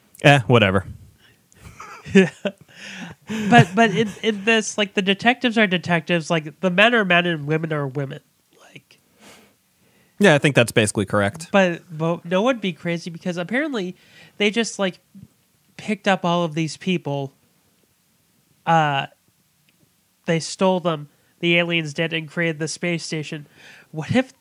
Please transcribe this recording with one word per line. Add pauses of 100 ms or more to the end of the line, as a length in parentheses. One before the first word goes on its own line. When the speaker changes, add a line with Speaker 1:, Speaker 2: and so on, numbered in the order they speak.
(220)
Speaker 1:
Eh,
whatever. (1300)
<laughs> (1200)
Speaker 2:
But,
but
in, (160)
in
this,
like,
the
detectives
are
detectives,
like,
the
men
are
men
and
women
are
women. (400)
Like, (1200)
Speaker 1:
Yeah,
I
think
that's
basically
correct.
Speaker 2:
But, (100)
but
no
one
be
crazy
because
apparently (400)
they
just,
like, (760)
picked
up
all
of
these
people. (1300)
Uh, (1160)
they
stole
them, (320)
the
aliens
did,
and
created
the
space
station. (460)
What
if